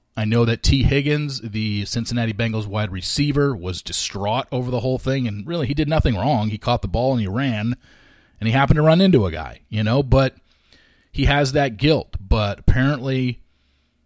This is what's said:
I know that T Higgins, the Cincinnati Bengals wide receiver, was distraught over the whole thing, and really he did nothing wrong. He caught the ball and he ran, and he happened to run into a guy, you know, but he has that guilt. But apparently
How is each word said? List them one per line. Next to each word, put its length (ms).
I 80
know 200
that 180
T 200
Higgins, 580
the 440
Cincinnati 480
Bengals 320
wide 260
receiver, 640
was 280
distraught 680
over 200
the 80
whole 180
thing, 300
and 180
really 220
he 80
did 120
nothing 280
wrong. 340
He 80
caught 240
the 60
ball 240
and 100
he 60
ran, 480
and 80
he 60
happened 240
to 40
run 200
into 260
a 40
guy, 280
you 140
know, 180
but 340
he 140
has 260
that 260
guilt. 420
But 400
apparently 800